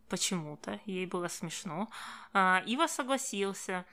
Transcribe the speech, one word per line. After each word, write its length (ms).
почему-то, 760
ей 200
было 220
смешно. 640
А, 320
Ива 220
согласился, 1040